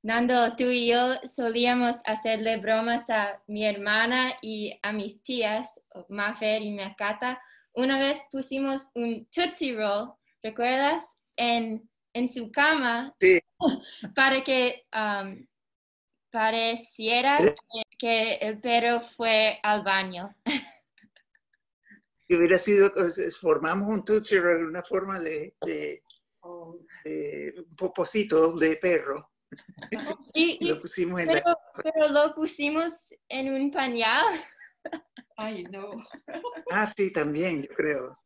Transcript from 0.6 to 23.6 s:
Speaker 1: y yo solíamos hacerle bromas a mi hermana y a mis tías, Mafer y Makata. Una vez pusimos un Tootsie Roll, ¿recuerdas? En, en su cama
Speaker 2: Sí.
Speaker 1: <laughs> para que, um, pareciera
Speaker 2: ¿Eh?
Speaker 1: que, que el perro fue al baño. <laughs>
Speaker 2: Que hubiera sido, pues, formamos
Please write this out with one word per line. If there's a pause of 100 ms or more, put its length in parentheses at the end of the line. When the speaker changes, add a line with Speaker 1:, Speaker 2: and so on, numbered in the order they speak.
Speaker 1:
y
yo (100)
solíamos (100)
hacerle
bromas
a
mi
hermana
y
a
mis
tías, (280)
Mafer
y
Makata. (320)
Una
vez (120)
pusimos
un
Tootsie
Roll, (320)
¿recuerdas? (320)
En, (240)
en
su
cama
Speaker 2:
Sí. (200)
Speaker 1:
<laughs>
para
que, (100)
um, (880)
pareciera
Speaker 2:
¿Eh? (160)
Speaker 1:
que,
que (140)
el
perro
fue
al
baño. (100)
<laughs> (1400)
Speaker 2:
Que
hubiera
sido,
pues,
formamos